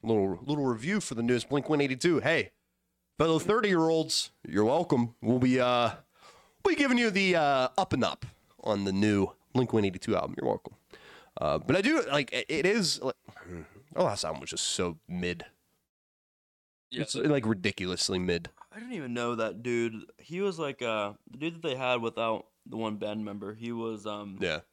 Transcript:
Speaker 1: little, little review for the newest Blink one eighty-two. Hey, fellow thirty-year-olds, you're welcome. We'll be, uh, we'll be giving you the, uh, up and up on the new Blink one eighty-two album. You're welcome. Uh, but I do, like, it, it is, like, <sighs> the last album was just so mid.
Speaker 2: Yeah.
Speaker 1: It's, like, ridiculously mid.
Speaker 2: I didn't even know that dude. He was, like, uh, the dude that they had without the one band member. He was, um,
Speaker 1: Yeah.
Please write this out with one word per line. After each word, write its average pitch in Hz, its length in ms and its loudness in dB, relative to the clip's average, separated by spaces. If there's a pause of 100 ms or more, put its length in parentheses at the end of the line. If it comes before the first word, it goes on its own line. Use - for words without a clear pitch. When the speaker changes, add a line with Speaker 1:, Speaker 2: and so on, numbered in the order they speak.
Speaker 1:
little, 98 400 2
little 143 200 -2
review 131 360 0
for - 160 -8
the 117 80 -2
newest 120 240 2
Blink 139 200 -2
one 151 120 4
eighty-two. 139 400 2
Hey, 127 320 0 (680)
fellow 160 220 4
thirty-year-olds, 165 880 2 (160)
you're 104 180 2
welcome. 127 560 2
We'll 120 200 4
be, 127 180 4
uh, 123 320 2 (760)
we'll 381 120 4
be - 0 -
giving 269 200 4
you 233 140 4
the, 190 240 4
uh, 139 420 4
up 185 160 0
and 127 120 2
up 76 220 -4 (360)
on 101 220 0
the 95 80 0
new 101 420 4 (180)
Blink 127 200 2
one 110 120 4
eighty-two 98 320 -2
album. - 240 -2
You're - 80 0
welcome. - 260 -4 (680)
Uh, 76 180 0
but 78 180 0
I 190 40 2
do, 269 300 2
like, 143 220 -2
it, 123 160 -4
it 156 180 0
is, 196 340 0
like, 127 140 -4 (400)
<sighs> - 400 -16
the - 80 0
last 110 220 -2
album 80 160 -6
was 69 100 -12
just - 160 -6
so 87 320 -4 (100)
mid. 87 360 -4 (1500)
Speaker 2:
Yeah. 127 120 -4
Speaker 1:
It's, - 120 -4
like, 143 320 2
ridiculously 95 720 -2
mid. 87 320 0 (220)
Speaker 2:
I 214 60 -16
didn't 247 160 -12
even 131 200 -6
know 120 220 -2
that 110 260 -4
dude. 117 420 0 (140)
He 175 220 -10
was, 196 180 -2
like, 139 240 -6
uh, 107 300 -2 (180)
the 117 80 -18
dude 165 160 -6
that 165 80 -18
they 143 140 -2
had 127 260 0
without 113 440 -2 (200)
the - 100 -10
one 110 200 -4
band 107 280 -4
member. 101 300 -8
He 117 180 -8
was, 113 340 -6
um, 104 340 -8
Speaker 1:
Yeah. 85 200 0 (120)